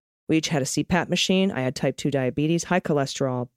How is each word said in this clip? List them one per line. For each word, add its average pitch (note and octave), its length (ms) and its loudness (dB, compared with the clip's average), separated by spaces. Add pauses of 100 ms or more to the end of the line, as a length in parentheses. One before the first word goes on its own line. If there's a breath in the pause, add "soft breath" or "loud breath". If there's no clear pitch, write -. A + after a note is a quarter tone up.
(300)
We D#3+ 80 4
each D#3 100 -2
had D3 140 0
a - 40 -2
C - 180 -2
pap E3+ 260 0
machine. F#3+ 400 2
I C3 100 -4
had C3 140 -2
type C3+ 240 -2
two D3 120 -2
diabetes, C#3+ 540 0
high F3+ 160 2
cholesterol, C3+ 760 -2